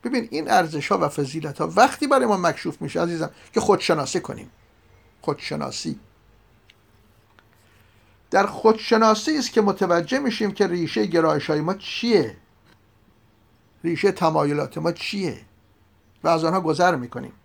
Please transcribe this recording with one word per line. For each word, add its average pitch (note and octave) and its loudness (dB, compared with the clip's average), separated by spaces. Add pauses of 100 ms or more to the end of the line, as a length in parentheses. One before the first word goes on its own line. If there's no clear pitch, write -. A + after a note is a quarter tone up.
ببین، A#3+ -2
این D#3 -4
ارزش‌ها D#3+ 2
و D3 0
فضیلت‌ها D3 -4
وقتی C4+ 4
برای C4 2
ما G#3 2
مکشوف F3 -2
می‌شه، D#3 -4
عزیزم، E3+ -2 (220)
که A3 0
خودشناسی E3+ 0
کنیم. - -12 (720)
خودشناسی. D3 -8 (2250)
در G3 4
خودشناسی A3 2
است B3 -4
که A3+ 4
متوجه F#3+ 2
می‌شیم A3+ -2
که G3+ 0
ریشهٔ F3 -2
گرایش‌های D#3 2
ما E3+ -2
چیه، G3+ 0 (1500)
ریشهٔ F3 0
تمایلات D3 0
ما E3 -2
چیه F3+ -6 (840)
و D3+ 2
از E3 2
آنها F3+ 0
گذر E3+ 2
می‌کنیم. B2 -10 (120)